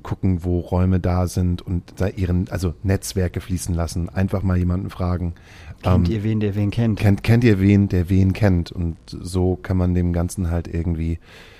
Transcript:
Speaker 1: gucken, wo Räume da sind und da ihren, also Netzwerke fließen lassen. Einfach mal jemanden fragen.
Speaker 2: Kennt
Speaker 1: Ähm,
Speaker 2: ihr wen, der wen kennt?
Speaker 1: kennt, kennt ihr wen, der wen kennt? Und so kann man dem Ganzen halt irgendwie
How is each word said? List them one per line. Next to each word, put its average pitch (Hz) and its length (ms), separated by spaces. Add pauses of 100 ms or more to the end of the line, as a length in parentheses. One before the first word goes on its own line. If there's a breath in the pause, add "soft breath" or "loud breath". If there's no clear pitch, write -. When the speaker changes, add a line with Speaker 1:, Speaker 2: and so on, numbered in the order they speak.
Speaker 1:
gucken, 92 400
wo 90 180
Räume 92 380
da 90 300
sind 90 340
und 87 200 (160)
da 92 100
ihren, 90 420
also 85 320
Netzwerke 95 580
fließen 90 340
lassen. 82 340
Einfach 95 340
mal 92 140
jemanden 90 340
fragen. 90 440 (480 loud breath)
Speaker 2:
Kennt 90 260
Speaker 1:
Ähm, 110 60
Speaker 2:
ihr 104 100
wen, 110 160
der 101 140
wen 104 160
kennt? 113 280
Speaker 1:
kennt, 101 240
kennt 117 220
ihr 104 160
wen, 101 300
der 90 180
wen 95 240
kennt? 90 400
Und 82 240 (100)
so 90 560
kann 92 140
man 90 180
dem 87 200
Ganzen 85 360
halt 85 220
irgendwie 82 460 (420 loud breath)